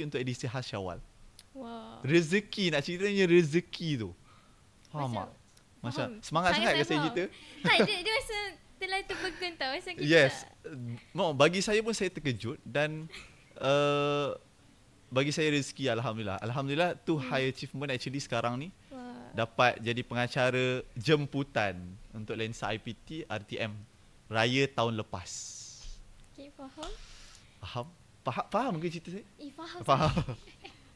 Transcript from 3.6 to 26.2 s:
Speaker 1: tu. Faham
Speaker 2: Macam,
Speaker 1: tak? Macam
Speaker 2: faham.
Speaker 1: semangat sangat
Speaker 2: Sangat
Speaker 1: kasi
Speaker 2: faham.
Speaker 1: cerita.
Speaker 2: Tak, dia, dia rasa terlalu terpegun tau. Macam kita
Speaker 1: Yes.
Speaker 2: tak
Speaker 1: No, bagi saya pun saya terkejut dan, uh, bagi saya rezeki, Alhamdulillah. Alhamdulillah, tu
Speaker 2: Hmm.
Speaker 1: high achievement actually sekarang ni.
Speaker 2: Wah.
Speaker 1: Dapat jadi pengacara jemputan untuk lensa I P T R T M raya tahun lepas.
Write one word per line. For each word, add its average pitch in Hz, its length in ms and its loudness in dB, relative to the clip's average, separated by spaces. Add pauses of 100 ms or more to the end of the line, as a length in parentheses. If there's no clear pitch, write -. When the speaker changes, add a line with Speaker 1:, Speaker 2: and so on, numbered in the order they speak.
Speaker 1:
tu. 98 100 -4 (760)
Faham 139 240 -4
Speaker 2:
Macam, 104 80 -2
Speaker 1:
tak? 92 80 -8 (520)
Macam 123 280 -4
Speaker 2:
faham. 220 160 -12
Speaker 1:
semangat 175 320 2
sangat 320 80 2
Speaker 2:
Sangat 160 160 4
Speaker 1:
kasi 143 120 0
Speaker 2:
faham. 147 120 2
Speaker 1:
cerita. 160 180 0 (380)
Speaker 2:
Tak, 453 240 4
dia, 381 160 0
dia 381 160 -2
rasa 453 220 -4 (420)
terlalu 381 240 -2
terpegun 359 500 -6
tau. 269 160 -4
Macam 302 220 -6
kita - 100 -6
Speaker 1:
Yes. 147 380 8
Speaker 2:
tak - 80 -16 (640)
Speaker 1:
No, 180 200 0
bagi 160 280 6
saya 214 200 2
pun 226 120 -2
saya 202 160 -2
terkejut 131 540 -4
dan, 151 420 -2 (540)
uh, 143 760 2 (760)
bagi 135 220 2
saya 156 220 2
rezeki, 135 380 0
Alhamdulillah. 110 500 -2
Alhamdulillah, 139 560 0
tu 165 200 0
Speaker 2:
Hmm. 131 120 -4
Speaker 1:
high 135 220 2
achievement 135 420 -8
actually 131 280 -4
sekarang 120 360 0
ni. 147 120 -6 (200)
Speaker 2:
Wah. 247 480 -14
Speaker 1:
Dapat 117 420 4
jadi 117 220 0
pengacara 127 800 2 (140)
jemputan 123 840 2 (340)
untuk 110 240 -8
lensa 110 380 -4
I 110 60 -2
P 113 160 -10
T - 140 -18 (160)
R 107 180 -6
T 113 160 -10
M 107 180 -4 (500)
raya 123 380 4
tahun 117 320 0
lepas. 107 340 -8 (1000)